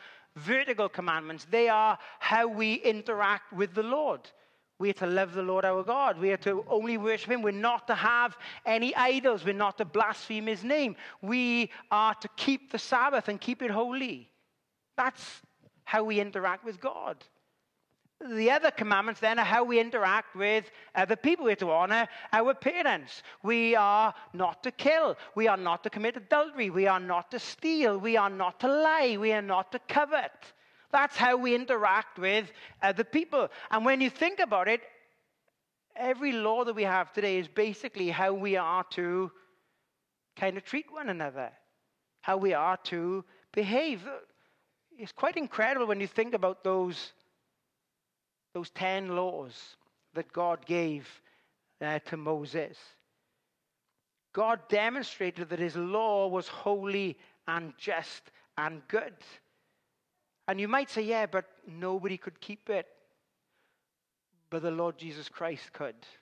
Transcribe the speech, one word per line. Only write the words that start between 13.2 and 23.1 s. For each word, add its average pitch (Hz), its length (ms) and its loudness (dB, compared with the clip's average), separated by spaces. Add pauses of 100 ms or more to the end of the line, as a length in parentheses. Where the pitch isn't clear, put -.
and 202 120 -6
keep 247 220 -6
it 233 80 -2
holy. 233 580 -4 (640)
That's - 460 -4 (440)
how 220 180 2
we 214 160 0
interact 190 460 -2
with 202 140 -10
God. - 380 -6 (1040)
The 233 300 2
other 302 180 6
commandments 214 520 0
then 220 180 4
are 220 60 4
how 220 180 4
we 240 160 4
interact 220 560 2
with 208 340 2 (240)
other 190 220 2
people. 320 300 2
We 220 80 6
are - 20 0
to 180 160 0
honor 190 340 4 (280)
our 233 200 4
parents. 262 720 -2 (200)